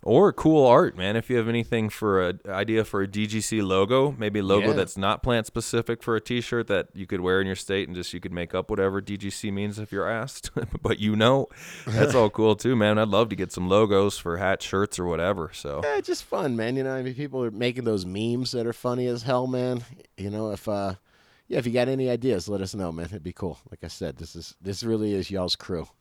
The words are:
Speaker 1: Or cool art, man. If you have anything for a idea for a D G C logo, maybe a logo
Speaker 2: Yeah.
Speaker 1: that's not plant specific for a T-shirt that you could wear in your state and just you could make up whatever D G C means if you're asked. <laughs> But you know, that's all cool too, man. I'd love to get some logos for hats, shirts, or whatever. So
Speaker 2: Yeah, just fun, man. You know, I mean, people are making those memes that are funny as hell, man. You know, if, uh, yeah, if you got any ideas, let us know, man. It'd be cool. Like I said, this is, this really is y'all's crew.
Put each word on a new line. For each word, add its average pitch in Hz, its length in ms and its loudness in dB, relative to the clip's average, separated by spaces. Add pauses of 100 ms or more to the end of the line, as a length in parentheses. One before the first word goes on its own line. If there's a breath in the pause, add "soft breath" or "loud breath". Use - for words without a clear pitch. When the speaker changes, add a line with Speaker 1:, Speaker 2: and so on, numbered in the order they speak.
Speaker 1:
Or 156 280 6
cool 156 360 6
art, 127 280 8
man. 95 200 0
If 113 160 -2
you 123 60 4
have 113 120 2
anything 113 400 0
for 95 400 2
a 92 60 -4 (120)
idea 104 380 0
for 101 160 -4
a 98 60 -2
D 104 180 -2
G 107 160 -2
C 107 220 0
logo, 101 560 4
maybe 104 180 -2
a 101 60 0
logo 98 240 4
Speaker 2:
Yeah. 110 60 4
Speaker 1:
that's 95 240 0
not 98 260 0
plant 117 240 0
specific 117 560 -4
for 117 120 0
a 107 60 0
T-shirt 120 460 -2
that 95 260 0
you 95 140 -10
could 95 140 -4
wear 92 200 4
in 95 60 0
your 92 80 -2
state 98 320 -2
and 90 100 -10
just 87 160 -8
you 87 60 -8
could 87 120 -10
make 87 220 -6
up 92 160 -2
whatever 98 320 0
D 101 160 -8
G 98 140 -8
C - 180 -8
means 101 300 -4
if 107 120 -10
you're 92 160 -2
asked. 113 480 -6
<laughs> - 280 -6
But 107 160 -2
you 107 160 0
know, 123 320 4 (400 loud breath)
that's 127 260 2
all 113 160 6
cool 110 260 4
too, 123 200 2
man. 107 240 4
I'd 110 80 4
love 107 220 4
to 101 60 -4
get 92 160 -4
some 90 160 -4
logos 101 520 4
for 85 180 -4
hats, 95 260 0
shirts, 98 360 -2
or 90 60 -2
whatever. 85 500 -2
So 71 280 -8
Speaker 2:
Yeah, 415 180 0
just - 220 -6
fun, 151 320 -2
man. 113 200 -2
You 135 80 -2
know, 131 100 -4
I 131 80 -6
mean, 127 140 -8
people 135 280 -6
are 117 60 -2
making 120 360 -4
those 104 200 0
memes 117 460 -2
that 117 160 -2
are 117 60 -2
funny 123 340 -2
as 120 160 -4
hell, 127 240 0
man. 127 360 -2 (340)
You 98 120 -6
know, 107 220 -4
if, - 160 -8
uh, 101 260 -2 (540 soft breath)
yeah, - 100 -2
if 123 80 -2
you 120 80 -2
got 123 140 2
any 131 240 0
ideas, 117 360 0
let 101 140 -2
us 95 140 -6
know, 92 160 -4
man. 82 160 -8
It'd 87 160 -12
be 87 100 -10
cool. 85 240 -8 (140)
Like - 120 -16
I 87 40 -10
said, 78 300 -8
this - 180 -16
is, 85 260 -16
this 95 220 -8
really 107 300 0
is 95 180 -2
y'all's 92 240 -2
crew. 85 320 -8 (140)